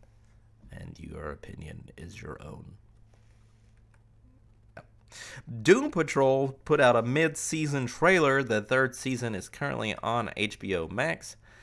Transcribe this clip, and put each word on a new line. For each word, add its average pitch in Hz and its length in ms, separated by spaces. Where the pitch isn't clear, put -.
and 82 280
your 76 320
opinion - 680
is - 240
your - 220
own. - 320
Doom 240 280
Patrol 135 760
put 147 160
out 123 160
a 113 60
mid-season 147 840
trailer. 151 560
The 113 180
third 131 340
season 120 400
is - 140
currently 120 540
on 113 340
H 104 220
B 95 180
O 82 120
Max, 120 480